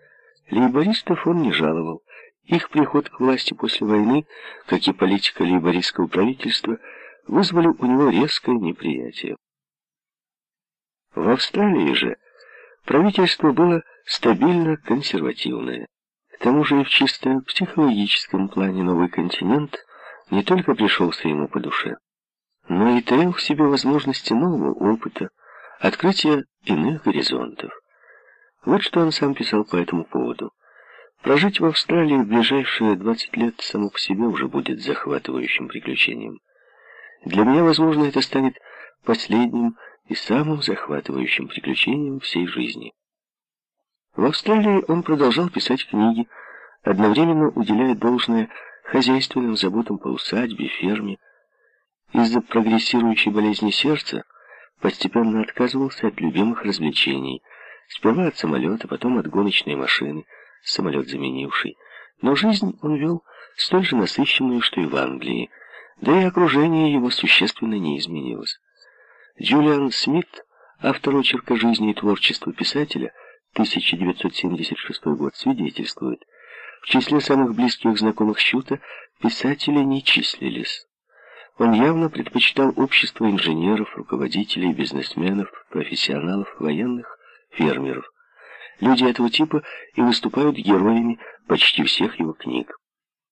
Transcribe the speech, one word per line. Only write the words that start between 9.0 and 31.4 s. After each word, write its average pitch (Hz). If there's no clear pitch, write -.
В 82
Австралии 135
же 64
правительство 170
было 165
стабильно 160
консервативное. 62
К -
тому 139
же 143
и 139
в -
чисто 135
психологическом 104
плане 95
новый 90
континент 98
не 98
только 175
пришелся 92
ему 73
по -
душе, -
но 107
и 120
таил 156
в -
себе 151
возможности 139
нового 120
опыта, -
открытия 151
иных 107
горизонтов. 65
Вот 175
что -
он 160
сам 143
писал 107
по -
этому 87
поводу. -
"Прожить 151